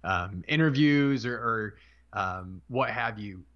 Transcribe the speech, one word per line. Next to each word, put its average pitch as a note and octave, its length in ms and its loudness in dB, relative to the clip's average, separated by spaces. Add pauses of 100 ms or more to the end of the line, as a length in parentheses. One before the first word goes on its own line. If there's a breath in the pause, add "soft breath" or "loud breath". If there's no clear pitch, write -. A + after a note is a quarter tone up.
um, F2+ 440 -2
interviews C#3+ 760 4
or, B2 80 -4
or, A2 400 -2 (380 soft breath)
um, F#2 560 -6
what B2 220 0
have A#2 280 -4
you G2 240 -10 (140)